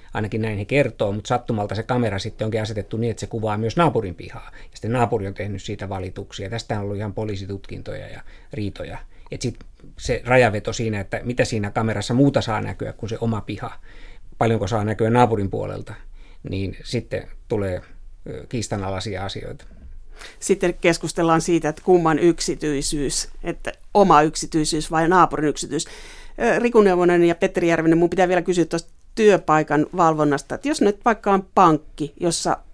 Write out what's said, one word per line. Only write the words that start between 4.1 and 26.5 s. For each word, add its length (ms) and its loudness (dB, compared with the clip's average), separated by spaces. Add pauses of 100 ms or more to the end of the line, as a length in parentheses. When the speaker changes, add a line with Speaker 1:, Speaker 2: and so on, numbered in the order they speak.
Speaker 1:
pihaa. 380 -16
Ja 200 -18
sitten 180 -6
naapuri 360 0
on 60 -6
tehnyt 300 -8
siitä 260 -8
valituksia. 600 -8
Tästä 260 -6
on 60 -4
ollut 160 -4
ihan 160 -6
poliisitutkintoja 920 -8
ja 140 -14 (320)
riitoja. 440 -8 (340)
Et 100 -10
sit 180 -6 (380)
se 280 -4
rajaveto 480 4
siinä, 260 -4
että 240 -6
mitä 220 0
siinä 260 -2
kamerassa 420 -2
muuta 280 4
saa 200 -2
näkyä 320 -8
kuin 160 -10
se 120 -6
oma 200 -2
piha, 380 -10 (580)
paljonko 300 2
saa 160 0
näkyä 260 0
naapurin 400 4
puolelta, 440 -6 (560)
niin 340 -6
sitten 440 -6 (200)
tulee, 340 -2 (480)
ö, 200 -12
kiistanalaisia 760 -4
asioita. 400 -10 (760)
Speaker 2:
Sitten 420 0
keskustellaan 600 2
siitä, 280 2
että 160 -6
kumman 340 4
yksityisyys, 1080 0 (140)
että 280 -6 (220)
oma 280 8
yksityisyys 720 0
vai 160 2
naapurin 420 4
yksityisyys. 440 -6 (460)
Ö, 200 2